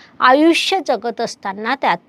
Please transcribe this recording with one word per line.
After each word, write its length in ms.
आयुष्य 680
जगत 340
असताना 540
त्यात 240